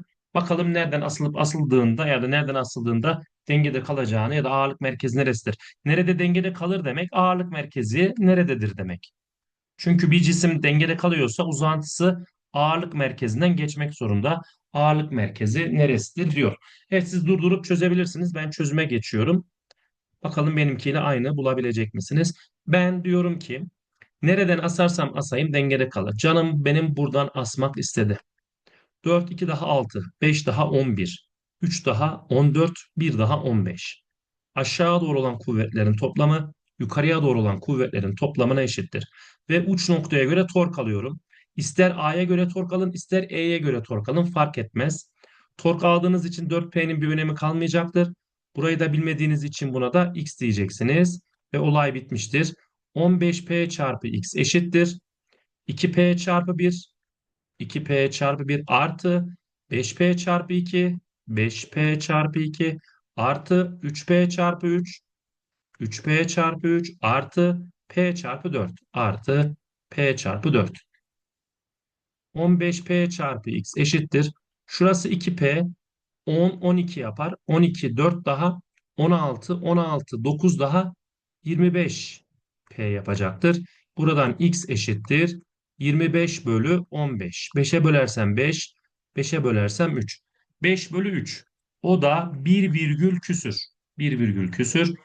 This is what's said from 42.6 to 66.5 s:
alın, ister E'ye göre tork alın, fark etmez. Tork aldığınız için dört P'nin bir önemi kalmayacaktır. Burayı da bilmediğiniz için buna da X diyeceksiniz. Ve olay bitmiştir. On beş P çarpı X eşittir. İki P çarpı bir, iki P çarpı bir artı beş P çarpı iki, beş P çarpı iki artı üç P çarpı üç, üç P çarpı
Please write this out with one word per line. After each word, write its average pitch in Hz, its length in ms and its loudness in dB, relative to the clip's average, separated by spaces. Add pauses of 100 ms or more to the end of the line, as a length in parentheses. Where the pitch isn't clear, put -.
alın, 185 180 -2
ister 185 380 -2
E'ye 165 280 -2
göre 131 260 -2
tork 107 260 -4
alın, 170 160 2
fark 151 320 0
etmez. 127 540 -4 (460)
Tork 170 260 0
aldığınız 175 420 2
için 170 240 -8
dört 170 240 -4
P'nin 165 280 -2
bir 156 60 0
önemi 156 280 -2
kalmayacaktır. 170 800 0 (420)
Burayı 160 240 -2
da 160 140 0
bilmediğiniz 151 500 0
için 143 300 -6
buna 127 200 0
da 175 220 2
X 156 240 -10
diyeceksiniz. 127 840 0 (320)
Ve 147 60 -2
olay 147 340 2
bitmiştir. 139 600 -4 (400)
On 175 280 4
beş 175 240 0
P 170 240 -2
çarpı 127 380 -4
X 110 280 -6
eşittir. 175 640 2 (680)
İki 170 240 -2
P 175 260 4
çarpı 175 400 0
bir, 180 360 -2 (640)
iki 147 240 -8
P 139 280 0
çarpı 139 360 -2
bir 143 200 -2
artı 165 580 0 (460)
beş 123 240 -4
P 180 220 2
çarpı 175 360 -2
iki, 180 440 0 (300)
beş 110 420 -2
P 151 300 0
çarpı 151 400 0
iki 156 380 -2 (380)
artı 175 640 0
üç 147 260 -8
P 175 220 4
çarpı 175 380 -2
üç, 175 320 -2 (800)
üç 110 240 -8
P 156 240 0
çarpı 165 400 -2